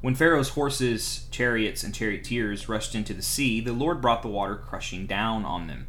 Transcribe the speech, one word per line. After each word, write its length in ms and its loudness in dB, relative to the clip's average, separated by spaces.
When 140 2
Pharaoh's 360 6
horses, 800 0
chariots, 520 0
and 120 -4
charioteers 760 -2
rushed 260 -2
into 200 -2
the 80 -8
sea, 400 0
the 100 -2
Lord 300 0
brought 180 4
the 80 -6
water 260 0
crushing 520 -8
down 400 0
on 200 -4
them. 220 -8